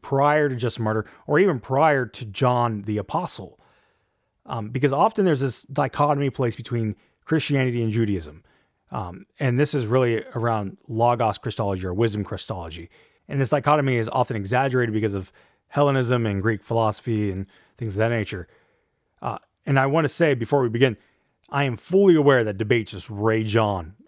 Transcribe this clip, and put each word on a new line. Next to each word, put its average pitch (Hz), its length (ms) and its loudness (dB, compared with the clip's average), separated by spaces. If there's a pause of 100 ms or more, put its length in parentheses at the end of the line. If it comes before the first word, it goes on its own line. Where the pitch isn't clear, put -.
prior 147 460 2
to 131 80 -2
Justin 113 300 -4
Martyr, 110 200 0 (220)
or 147 100 2
even 170 220 2
prior 135 460 2
to - 180 -12
John 120 600 0
the 104 140 -4
Apostle. 101 640 -6 (840)
Um, 113 240 -6
because 131 240 2
often 190 320 2
there's 151 160 2
this 135 220 -4
dichotomy 143 640 0
placed 123 260 -2
between 113 400 -4 (300)
Christianity 131 580 0
and 110 80 0
Judaism. 95 500 -2 (480)
Um, 92 360 -10 (120)
and 123 200 0
this 143 160 2
is 131 120 0
really 120 380 2 (100)
around 110 440 -2 (100)
Logos 117 520 2
Christology 98 460 -4
or 92 80 -4
wisdom 104 300 0
Christology. 85 640 -10 (380)
And 139 140 -2
this 127 80 0
dichotomy 143 480 2
is 110 100 0
often 127 300 0
exaggerated 123 560 0
because 107 200 0
of 95 200 -6 (380)
Hellenism 131 540 2
and 98 160 -2
Greek 107 220 -2
philosophy 110 640 0
and 95 160 -6 (320)
things 110 160 -6
of 98 60 -4
that 110 100 2
nature. 104 380 -4 (760)
Uh, 117 160 -6 (300)
and 139 120 2
I 135 60 2
want 151 200 0
to 139 40 0
say 156 240 2
before 127 300 0
we 120 60 0
begin, 117 280 2 (520)
I 143 160 -2
am 151 120 -4
fully 190 380 4
aware 139 280 4
that 104 140 -4
debates 110 360 0
just 95 140 -10
rage 110 480 0
on 101 380 0 (140)